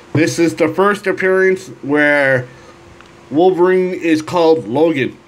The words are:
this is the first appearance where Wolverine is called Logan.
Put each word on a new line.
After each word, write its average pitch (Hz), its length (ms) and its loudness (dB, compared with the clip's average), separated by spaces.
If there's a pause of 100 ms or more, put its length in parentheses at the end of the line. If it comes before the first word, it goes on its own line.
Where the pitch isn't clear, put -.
(120)
this 156 260 0
is 165 180 0
the 160 120 0
first 202 400 0
appearance 185 640 0 (120)
where 143 640 0 (840)
Wolverine 180 640 2
is 160 280 -2
called 160 460 0
Logan. 135 500 -2 (100)